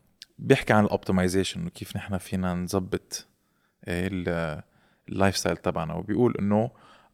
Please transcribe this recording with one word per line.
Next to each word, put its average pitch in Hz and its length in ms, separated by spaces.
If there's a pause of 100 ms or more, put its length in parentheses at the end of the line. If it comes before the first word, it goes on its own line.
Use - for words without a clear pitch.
(380)
بيحكي 131 340
عن 107 120
الاوبتمايزيشن 92 840
وكيف - 300
نحن 98 220
فينا 92 360
نظبط، 92 720 (580)
آه، 90 280
ال-، 85 500 (460)
اللايف 95 280
ستايل 90 200
تبعنا، 82 380
وبيقول 104 440
إنه 104 320 (440)